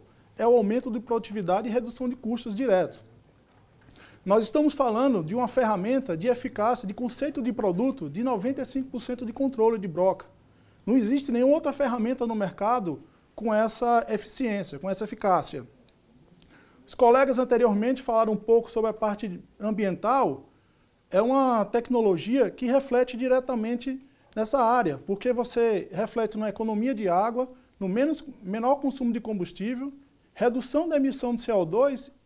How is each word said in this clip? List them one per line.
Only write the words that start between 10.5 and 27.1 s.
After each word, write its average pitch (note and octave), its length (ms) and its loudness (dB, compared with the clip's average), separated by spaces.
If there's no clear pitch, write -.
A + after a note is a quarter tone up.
Não A#3 120 4
existe C4 340 0
nenhuma B3 220 4
outra D#4+ 180 2
ferramenta B3 540 -2
no A3+ 100 -2
mercado G3+ 680 -2
com G#3+ 180 -2
essa A3+ 560 2
eficiência, G#3 680 -4
com F#3+ 100 -8
essa G3 140 -4
eficácia. E3 640 -2
Os - 80 -16
colegas B3+ 420 6
anteriormente A#3+ 640 2
falaram A3+ 320 0
um G3+ 40 -2
pouco A3+ 320 2
sobre A3 200 -2
a G#3+ 40 -4
parte G#3 460 -4
ambiental. G3+ 880 0
É F#3+ 120 4
uma B3 440 2
tecnologia A3+ 840 2
que - 160 -6
reflete B3 500 2
diretamente B3+ 880 -2
nessa A3 240 0
área, A3+ 460 2
porque G3+ 260 -2
você A#3 600 0
reflete G#3+ 440 -2
na G#3+ 140 -2
economia A3 460 -2
de G#3 120 -2
água, A3+ 400 2